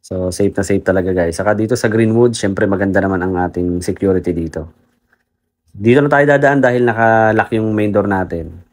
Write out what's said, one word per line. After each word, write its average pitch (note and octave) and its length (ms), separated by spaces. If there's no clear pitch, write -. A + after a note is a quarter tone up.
So, F#2 320
safe G2 240
na G2 80
safe G2 160
talaga, F#2 320
guys. E2+ 240
Saka G#2 160
dito A2 240
sa A2 160
Greenwood, A2+ 400
syempre G#2 320
maganda G2 400
naman F#2+ 160
ang F#2 160
ating F2 480
security F#2 480
dito. D#2+ 380
Dito A2+ 320
na C#3+ 80
tayo C#3+ 160
dadaan C#3 380
dahil B2 260
naka-lock A2 640
yung A2 220
main G#2+ 180
door G2+ 160
natin. F2 640